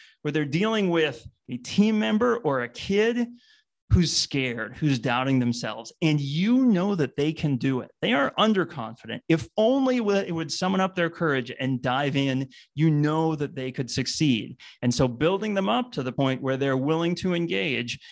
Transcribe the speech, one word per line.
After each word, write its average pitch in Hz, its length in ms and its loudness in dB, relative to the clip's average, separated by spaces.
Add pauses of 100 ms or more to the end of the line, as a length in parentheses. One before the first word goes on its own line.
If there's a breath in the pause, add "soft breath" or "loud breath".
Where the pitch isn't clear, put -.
(220 loud breath)
where 147 100 -4
they're 151 140 0
dealing 196 440 0
with 156 360 0 (220)
a 123 100 -8
team 214 420 2
member 220 380 2
or 139 260 0
a 120 60 -6
kid 226 580 0 (640 loud breath)
who's 175 200 4
scared, 117 640 -2
who's 143 220 2
doubting 131 400 2
themselves. 117 640 -2
And 156 180 2
you 185 460 2
know 202 300 2
that 143 200 -2
they 147 160 0
can 147 260 -2
do 131 240 -2
it. - 100 -14 (100)
They 208 120 0
are 269 260 0
underconfident. 147 800 -2 (100)
If 160 180 2 (100)
only 254 400 4
w-, 202 200 0
it 190 140 -2
would 160 200 -6
summon 190 300 0
up 190 140 0
their 170 160 0
courage 135 480 -2
and 131 240 -2
dive 131 320 0
in, 135 340 0 (240 loud breath)
you 156 160 4
know 156 460 2
that 147 200 -6
they 131 160 -6
could 127 200 -6
succeed. 131 680 0 (240 loud breath)
And 123 100 2
so 131 160 2
building 180 460 0
them 196 160 0
up 247 220 -2
to 139 120 -6
the 123 80 -4
point 131 300 0
where 135 160 -2
they're 135 200 0
willing 160 380 0
to 180 200 -2
engage 170 640 -4 (120)